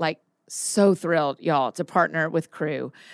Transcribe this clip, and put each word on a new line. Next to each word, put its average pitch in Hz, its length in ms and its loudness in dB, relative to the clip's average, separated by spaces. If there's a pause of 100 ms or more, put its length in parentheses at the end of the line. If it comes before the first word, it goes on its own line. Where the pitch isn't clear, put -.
like, 160 180 -2 (300)
so - 460 2
thrilled, 160 460 -2
y'all, 139 320 0
to 170 120 -6
partner 165 460 0
with 165 220 -2
Cru. 135 400 -6 (220)